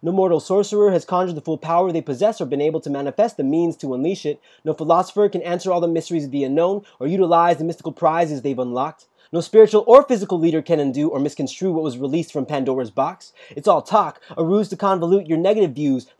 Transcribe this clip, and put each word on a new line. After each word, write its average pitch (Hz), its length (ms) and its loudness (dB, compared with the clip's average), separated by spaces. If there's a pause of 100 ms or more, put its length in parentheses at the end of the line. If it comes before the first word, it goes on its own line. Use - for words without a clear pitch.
No 165 100 -4
mortal 185 280 2
sorcerer 202 500 2
has 190 160 0
conjured 180 300 -2
the 147 60 -10
full 156 180 -6
power 175 320 0
they 165 100 -2
possess 151 400 -2
or 151 60 -6
been 139 140 -4
able 156 200 -2
to - 80 -12
manifest 143 480 -2
the 147 60 -4
means 160 340 0
to 135 160 -8
unleash 156 320 -4
it. 147 160 -6 (220)
No 156 100 -2
philosopher 175 560 2
can 202 140 -6
answer 175 280 -4
all 175 100 0
the 170 60 0
mysteries 165 380 -2
of 135 60 -10
the 139 140 -2
unknown 175 360 0 (180)
or 127 60 -6
utilize 170 520 2
the 160 60 -6
mystical 165 280 -6
prizes 156 500 -2
they've 131 160 -4
unlocked. 127 480 -6 (260)
No 165 100 -2
spiritual 214 460 6
or 262 160 10
physical 196 360 -2
leader 160 220 2
can 165 180 0
undo 143 300 -2
or 139 100 -4
misconstrue 147 540 -4
what 160 100 -2
was 131 140 -6
released 143 340 -4
from 135 140 -4
Pandora's 131 460 -4
box. - 420 -6 (160)
It's - 180 -8
all 165 140 4
talk, 190 400 -2 (160)
a 165 80 -2
ruse 196 240 0
to 190 80 -10
convolute 190 500 0
your 160 120 0
negative 190 320 2
views, 135 340 -2 (140)